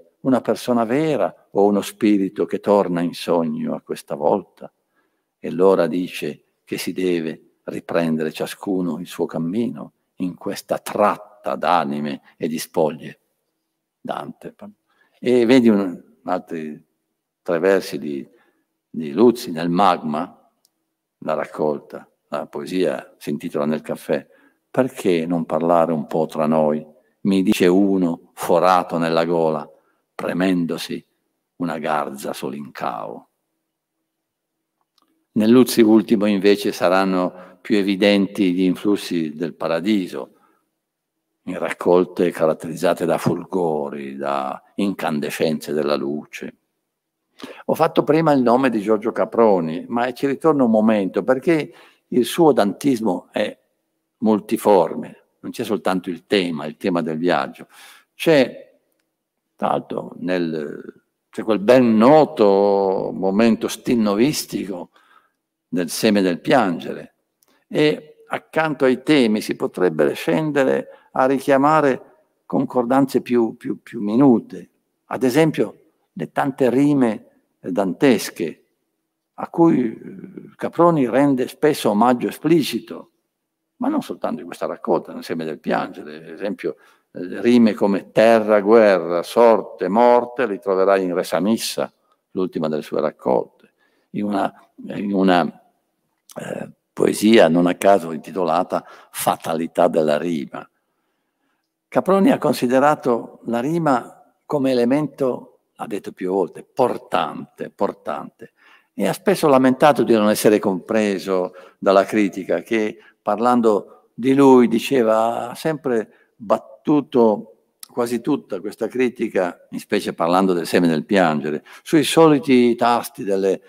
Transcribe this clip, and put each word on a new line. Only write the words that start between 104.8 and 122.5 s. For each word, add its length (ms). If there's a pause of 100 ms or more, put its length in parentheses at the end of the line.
ha 120
detto 260
più 180
volte, 320
portante, 1080
portante, 840 (400)
e 140
ha 60
spesso 360
lamentato 540
di 100
non 160
essere 300
compreso 920 (240)
dalla 280
critica, 560
che 360 (240)
parlando 920
di 200
lui 360
diceva: 800
"Ha 60
sempre 800
battuto 1200 (400)
quasi 240
tutta 400
questa 280
critica", 840
in 80
specie 340
parlando 400
del 140
Seme 200
del 180
piangere, 580 (180)
sui 220
soliti 720